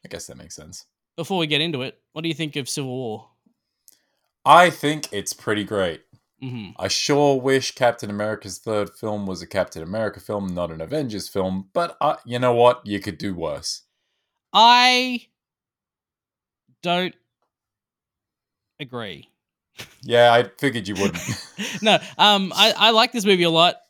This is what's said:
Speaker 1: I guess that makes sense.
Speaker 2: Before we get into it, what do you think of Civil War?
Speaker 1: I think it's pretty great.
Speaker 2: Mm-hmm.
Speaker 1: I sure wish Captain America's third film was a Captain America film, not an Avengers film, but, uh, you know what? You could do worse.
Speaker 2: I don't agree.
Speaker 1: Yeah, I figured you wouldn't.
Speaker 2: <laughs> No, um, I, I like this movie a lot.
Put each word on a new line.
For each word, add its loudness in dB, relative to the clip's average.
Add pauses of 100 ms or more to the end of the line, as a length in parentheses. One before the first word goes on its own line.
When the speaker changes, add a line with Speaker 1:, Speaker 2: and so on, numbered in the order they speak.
Speaker 1:
I -20
guess -12
that -20
makes -20
sense. -20 (300)
Speaker 2:
Before -6
we -2
get 2
into -4
it, -10 (140)
what -10
do -4
you -4
think -6
of -6
Civil -6
War? -8 (1120)
Speaker 1:
I 8
think -4
it's -8
pretty -4
great. -4 (420)
Speaker 2:
Mm-hmm. -10
Speaker 1:
I -6
sure 2
wish 0
Captain 0
America's -6
third -4
film -8
was -8
a -16
Captain -4
America -6
film, -6
not -4
an -12
Avengers -6
film, -4
but, -4
uh, 0
you -8
know 2
what? 4
You -4
could -10
do -6
worse. -8 (680)
Speaker 2:
I 4 (1500)
don't -2 (1700)
agree. -12 (720)
Speaker 1:
Yeah, 6
I 2
figured -4
you -6
wouldn't. -2
Speaker 2:
<laughs> -10
No, 2 (180)
um, 4
I, 4
I 4
like 2
this -4
movie 4
a 2
lot. 4 (140)